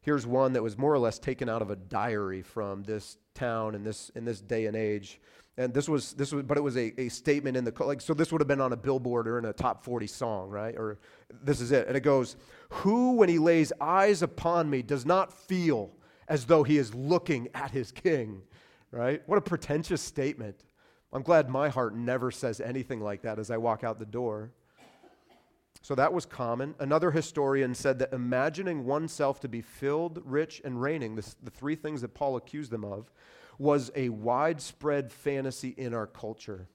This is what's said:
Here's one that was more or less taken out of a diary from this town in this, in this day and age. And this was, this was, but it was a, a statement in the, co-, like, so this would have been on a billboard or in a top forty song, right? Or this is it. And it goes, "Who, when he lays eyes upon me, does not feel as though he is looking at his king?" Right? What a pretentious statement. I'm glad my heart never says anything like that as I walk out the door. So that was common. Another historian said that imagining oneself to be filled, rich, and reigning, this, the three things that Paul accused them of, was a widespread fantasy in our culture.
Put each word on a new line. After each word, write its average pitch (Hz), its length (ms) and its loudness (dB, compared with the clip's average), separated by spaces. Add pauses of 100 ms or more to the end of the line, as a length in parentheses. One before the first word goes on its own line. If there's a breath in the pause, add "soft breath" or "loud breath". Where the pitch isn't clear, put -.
Here's 143 260 0
one 127 260 4
that 123 100 0
was 110 160 -4
more 143 140 4
or 143 60 4
less 117 200 2
taken 131 300 -4
out 113 140 -2
of 101 80 -4
a 101 60 -4
diary 95 680 -4
from 101 400 -6
this 104 360 -8 (160)
town 113 400 -4
in 101 100 -8
this, - 300 -8
in 117 100 -10
this 113 160 -4
day 110 260 -2
and 107 100 -2
age. 104 440 -2 (360 soft breath)
And 127 180 -2
this 143 140 0
was, 147 260 -2
this 139 180 -4
was, 143 120 -4
but 143 120 0
it 143 60 2
was 131 140 0
a, 117 240 -2
a 123 80 -2
statement 143 480 0
in 127 80 0
the, 113 80 -2
co-, - 140 -2
like, 143 140 -2
so 165 140 0
this 160 180 0
would 180 80 2
have 143 80 2
been 139 120 2
on 127 120 2
a 117 40 -2
billboard 120 520 0
or 120 100 0
in 117 60 -4
a 107 80 -4
top - 320 -2
forty 120 220 -4
song, 101 420 -4
right? 104 280 -6
Or 107 220 -6 (440 loud breath)
this 135 180 0
is 120 120 0
it. 131 160 6
And 127 80 0
it 135 40 2
goes, 135 360 2 (340 loud breath)
"Who, 247 460 4
when 208 120 8
he 170 100 6
lays 165 320 6 (100)
eyes 185 420 4
upon 165 480 0
me, 135 120 0
does 123 220 -2
not 180 260 4
feel 156 600 0 (360 soft breath)
as 135 200 0
though 156 160 8
he 147 160 6
is 113 160 0
looking 139 600 0
at 135 160 -6
his 120 220 -4
king?" 110 500 -2 (480 soft breath)
Right? 131 360 -2
What 202 100 2
a 196 60 4
pretentious 160 580 -2
statement. 123 640 -6 (480 soft breath)
I'm 135 100 -4
glad 151 280 6
my 139 180 2
heart 123 260 0
never 123 360 0
says 117 280 -4
anything 123 420 -6
like 104 220 -6
that 107 160 -6
as 107 120 -6
I 113 80 -2
walk 113 260 0
out 113 140 -4
the 110 80 -10
door. 113 460 -6 (1300 soft breath)
So 139 120 -2
that 135 160 4
was 175 120 -2
common. 127 540 -4
Another 151 320 2
historian 139 640 0
said 131 240 0
that 131 140 -2
imagining 135 720 -2
oneself 147 560 0
to 139 80 -8
be 117 120 -6
filled, 156 640 -4
rich, 147 400 -2
and 127 160 -4
reigning, 131 360 -2
this, - 260 -10
the 120 80 -12
three 143 240 -4
things 156 280 -6
that 123 120 -10
Paul 139 220 -2
accused 139 340 -10
them 110 140 -6
of, 104 280 -10 (460 loud breath)
was 143 380 2
a 127 120 0
widespread 135 1040 -2
fantasy 135 640 -4
in 123 160 -6
our 110 140 -4
culture. 101 680 -12